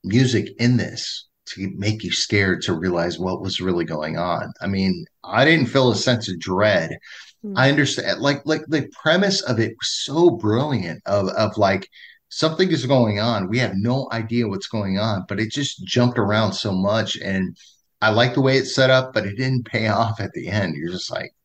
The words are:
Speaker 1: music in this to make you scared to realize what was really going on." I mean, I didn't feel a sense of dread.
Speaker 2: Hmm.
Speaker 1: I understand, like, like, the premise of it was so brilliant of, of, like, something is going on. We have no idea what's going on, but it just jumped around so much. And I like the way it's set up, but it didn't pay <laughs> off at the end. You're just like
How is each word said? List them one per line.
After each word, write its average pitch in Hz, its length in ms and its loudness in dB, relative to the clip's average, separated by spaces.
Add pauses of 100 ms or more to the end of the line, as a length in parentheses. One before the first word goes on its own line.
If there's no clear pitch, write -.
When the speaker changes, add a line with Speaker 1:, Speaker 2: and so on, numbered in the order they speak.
Speaker 1:
music 117 540 2
in 120 180 4
this - 500 -6 (200)
to 95 300 -8
make 107 280 -2
you 90 80 -4
scared 98 500 0
to 92 120 -2
realize 85 440 -2
what 92 240 -4
was 92 180 -4
really 90 240 0
going 80 340 -6
on." 85 420 -4
I 101 80 -6
mean, 95 360 0 (200)
I 110 200 2
didn't 151 220 4
feel 123 240 4
a 107 60 2
sense 120 340 0
of 87 80 -6
dread. 92 580 0 (460)
Speaker 2:
Hmm. 202 140 -6
Speaker 1:
I 131 140 6
understand, 139 500 0
like, 139 240 0
like, 156 240 -2
the 147 200 0 (140)
premise 190 400 2
of 117 160 -2
it 107 120 0 (100)
was - 80 -6 (160)
so 160 260 4
brilliant 110 760 -2
of, 98 240 0
of, 107 280 0
like, 95 300 2 (400)
something 160 420 0
is 131 160 0
going 117 320 4
on. 107 300 0
We 113 100 0
have 107 160 -2
no 120 380 0
idea 113 340 -2
what's 98 220 -6
going 98 300 -2
on, 104 300 -2
but 101 120 -4
it 113 100 -2
just - 340 -6
jumped 123 340 2
around 104 340 2
so 104 200 -4
much. 104 440 0
And 95 400 -4 (440)
I 110 100 4
like 120 240 4
the 147 60 2
way 131 180 4
it's - 180 -2
set 131 140 6
up, 131 220 4
but 104 140 -2
it 101 100 -6
didn't 131 300 -2
pay 110 220 -2
<laughs> 104 120 2
off 107 200 0
at 101 140 -4
the - 120 -8
end. 92 300 -2
You're 82 160 -6
just - 180 -8
like - 220 -8 (120)